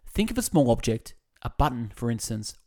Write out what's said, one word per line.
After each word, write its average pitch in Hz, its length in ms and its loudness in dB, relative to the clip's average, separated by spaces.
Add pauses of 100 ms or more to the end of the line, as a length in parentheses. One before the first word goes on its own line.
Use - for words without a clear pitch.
Think 214 260 0
of 226 60 -4
a 247 40 0
small 139 300 4
object, - 420 0 (280)
a - 100 -6
button, 120 440 0
for 117 160 -2
instance, 107 440 -6 (120)